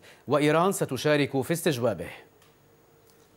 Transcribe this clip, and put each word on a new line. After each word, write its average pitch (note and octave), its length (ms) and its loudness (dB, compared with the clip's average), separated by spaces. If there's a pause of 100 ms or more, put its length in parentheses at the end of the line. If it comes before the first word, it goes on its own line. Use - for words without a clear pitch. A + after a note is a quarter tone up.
(280)
وإيران D3+ 440 4
ستشارك C#3+ 680 0
في B2 120 -2
استجوابه. A#2+ 560 -2 (1300)